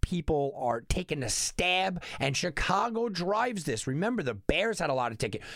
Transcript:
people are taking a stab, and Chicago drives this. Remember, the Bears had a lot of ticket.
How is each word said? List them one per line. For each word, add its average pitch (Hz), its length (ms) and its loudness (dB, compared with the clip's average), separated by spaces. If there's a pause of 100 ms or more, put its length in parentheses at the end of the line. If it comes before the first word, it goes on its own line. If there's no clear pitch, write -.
people 147 560 2
are 120 260 0
taking 156 420 -4
a 110 40 -4
stab, 180 760 0 (160)
and 135 160 0
Chicago 220 720 0
drives 202 560 0
this. 127 240 -2
Remember, 196 340 0
the 123 120 0
Bears 185 440 2
had 156 120 0
a 135 40 0
lot 123 160 0
of 110 80 -8
ticket. 110 240 -2 (140)